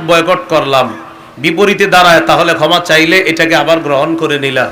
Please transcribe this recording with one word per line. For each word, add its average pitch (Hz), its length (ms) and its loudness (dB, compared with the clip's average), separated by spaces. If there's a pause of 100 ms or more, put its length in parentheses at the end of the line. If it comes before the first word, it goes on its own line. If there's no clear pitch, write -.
বয়কট 170 320 2 (100)
করলাম", 135 500 -2 (400)
বিপরীতে 190 480 0
দাঁড়ায়, 175 340 4
তাহলে 160 340 0
ক্ষমা 160 260 0
চাইলে 160 380 0
এটাকে 160 380 0
আবার 156 240 2
গ্রহণ 147 360 -2
করে 147 220 -4
নিলা। 131 340 -2